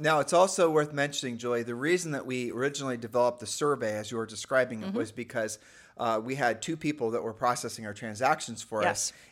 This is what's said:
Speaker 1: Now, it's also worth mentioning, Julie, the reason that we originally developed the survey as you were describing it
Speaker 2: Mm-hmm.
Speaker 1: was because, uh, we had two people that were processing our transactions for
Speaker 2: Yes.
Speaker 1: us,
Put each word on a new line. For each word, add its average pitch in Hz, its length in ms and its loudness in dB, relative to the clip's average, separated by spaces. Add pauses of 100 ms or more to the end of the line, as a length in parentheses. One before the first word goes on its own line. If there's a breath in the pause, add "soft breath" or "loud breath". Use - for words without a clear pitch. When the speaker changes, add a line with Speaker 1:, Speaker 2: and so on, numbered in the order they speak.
Speaker 1:
Now, 156 180 4
it's 139 140 0
also 180 400 6
worth 151 200 4
mentioning, 143 460 -2
Julie, 120 240 0
the 120 140 -4
reason 165 360 0
that 127 140 -4
we 123 240 -2
originally 135 460 -2
developed 120 420 2
the 110 80 -10
survey 123 500 0
as 107 140 -6
you 120 60 -4
were 113 100 -2
describing 117 560 0
it - 60 -6
Speaker 2:
Mm-hmm. 196 100 -4
Speaker 1:
was 107 140 -4
because, 113 480 -4 (380 soft breath)
uh, 113 200 2
we 120 160 -4
had 120 280 2
two 160 160 -4
people 147 320 -2
that 117 120 -2
were 110 120 -6
processing 123 500 -2
our 104 80 -6
transactions 117 720 -2
for 110 200 -4
Speaker 2:
Yes. 90 280 0
Speaker 1:
us, - 20 -16 (200 soft breath)